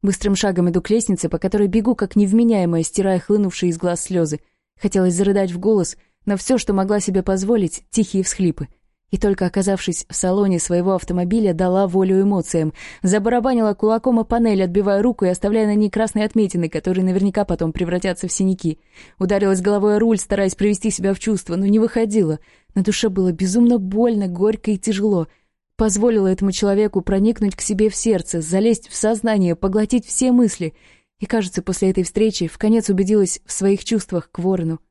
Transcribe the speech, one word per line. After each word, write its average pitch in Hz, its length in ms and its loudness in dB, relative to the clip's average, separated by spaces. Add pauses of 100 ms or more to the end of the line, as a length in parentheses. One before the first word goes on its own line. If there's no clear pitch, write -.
Быстрым 196 340 0
шагом 180 340 0
иду 175 120 0
к - 80 -12
лестнице, 208 400 0
по - 100 -4
которой 202 300 0
бегу, 220 260 0
как 202 220 -2
невменяемая, 202 680 2
стирая 190 360 0
хлынувшие 196 500 0
из 165 80 -2
глаз 175 240 -4
слёзы. 170 400 -2 (400)
Хотелось 185 320 2
зарыдать 196 380 0
в 175 80 -8
голос, 196 360 0 (300)
но 202 100 0
всё, 247 220 0
что 208 160 -2
могла 196 260 0
себе 190 240 -2
позволить, 190 680 0
тихие 190 360 0
всхлипы. 165 420 -2 (440)
И 196 60 -4
только 196 280 0
оказавшись 190 640 -2
в - 60 -12
салоне 190 440 0
своего 175 340 0
автомобиля, 180 600 -2
дала 185 340 0
волю 190 340 2
эмоциям. 170 520 0 (280)
Забарабанила 220 720 2
кулаком 226 460 2
о 220 60 -2
панель, 220 380 2
отбивая 196 380 2
руку 240 220 0
и 185 60 2
оставляя 208 380 0
на 208 80 2
ней 214 140 2
красные 214 360 -2
отметины, 185 420 0
которые 185 380 -2
наверняка 190 400 0
потом 165 260 -2
превратятся 180 560 -4
в 175 60 -6
синяки. 185 440 -2 (420)
Ударилась 190 420 2
головой 208 340 2
о 208 40 2
руль, 226 180 2
стараясь 196 380 -2
привести 208 360 0
себя 196 220 -2
в 190 60 -6
чувство, 190 360 -4
но 190 100 -2
не 202 140 4
выходила. 214 600 0 (360)
На 190 80 0
душе 214 240 0
было 185 240 0
безумно 220 480 2
больно, 202 480 0
горько 208 440 -2
и 196 60 0
тяжело. 196 500 0 (540)
Позволила 214 460 2
этому 190 240 0
человеку 202 500 0
проникнуть 202 540 0
к - 60 -12
себе 214 280 0
в 202 60 -10
сердце, 180 440 -2
залезть 196 480 0
в - 80 -16
сознание, 214 600 0
поглотить 214 500 0
все - 260 0
мысли. 220 440 2 (440)
И, 208 60 -6
кажется, 196 380 -4
после 190 260 0
этой 185 140 0
встречи 214 420 0
в - 140 -10
конец 214 320 2
убедилась 196 560 2
в - 40 -12
своих 196 320 0
чувствах 190 480 -4
к - 60 -14
Ворону. 170 420 -2 (120)